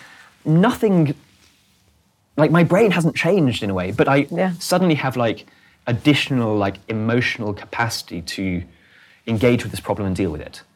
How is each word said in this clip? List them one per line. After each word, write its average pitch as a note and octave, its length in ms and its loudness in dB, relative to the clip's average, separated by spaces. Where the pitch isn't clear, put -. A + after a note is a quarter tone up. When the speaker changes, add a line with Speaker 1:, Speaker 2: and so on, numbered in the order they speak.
Speaker 1:
nothing, F3 680 2
like, D3+ 140 4
my E3+ 140 6
brain G3+ 260 4
hasn't E3 240 0
changed E3 480 0
in G2+ 80 -2
a F#2+ 40 -2
way, F#2 180 -4
but C#3 160 0
I C#3 240 2
Speaker 2:
Yeah. F3+ 260 -2
Speaker 1:
suddenly F3+ 380 0
have, C3 200 -4
like, A2+ 300 -2
additional, A#2 680 0
like, G2 220 -2
emotional A2 680 -2
capacity - 680 -6
to F2+ 420 -4
engage A#2+ 340 2
with G#2+ 80 -10
this - 100 -10
problem G2+ 280 -4
and F2+ 80 -2
deal F#2 160 -2
with D2 80 -10
it. - 220 -16